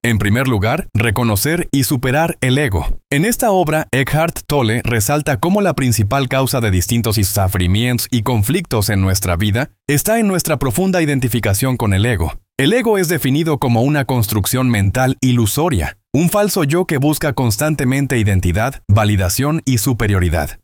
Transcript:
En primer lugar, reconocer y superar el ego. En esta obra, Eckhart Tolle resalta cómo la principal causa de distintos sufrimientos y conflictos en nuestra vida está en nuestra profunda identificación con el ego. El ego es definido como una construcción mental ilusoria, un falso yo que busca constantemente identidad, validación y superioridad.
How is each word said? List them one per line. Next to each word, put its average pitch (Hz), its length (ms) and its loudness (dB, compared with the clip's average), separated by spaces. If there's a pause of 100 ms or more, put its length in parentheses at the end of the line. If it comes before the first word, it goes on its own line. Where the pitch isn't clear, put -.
En 117 140 2
primer 104 300 2
lugar, 120 460 0
reconocer 117 760 0
y 139 120 0
superar 135 580 -2
el 131 160 0
ego. 95 520 -2
En 143 160 0
esta 233 260 0
obra, 160 400 0
Eckhart 147 560 0
Tolle 120 360 0
resalta 143 560 0
cómo 196 220 2
la 180 120 0
principal 123 540 0
causa 135 340 0
de 110 100 0
distintos 107 460 0
sufrimientos 98 920 0
y 120 140 0
conflictos 120 680 0
en 98 120 0
nuestra 92 340 0
vida 107 360 -2 (160)
está 208 320 0
en 214 80 2
nuestra 165 300 -2
profunda 175 440 0
identificación 127 760 0
con 107 180 0
el 98 120 2
ego. 101 280 -2 (240)
El 143 160 2
ego 226 240 2
es 180 120 0
definido 151 480 0
como 120 240 2
una 139 240 0
construcción 123 640 0
mental 120 500 0
ilusoria, 123 800 0 (160)
un 160 160 2
falso 202 340 0
yo 165 220 0
que 151 120 -2
busca 147 360 0
constantemente 135 840 0
identidad, 101 720 0
validación 107 760 2
y 127 120 2
superioridad. 95 840 0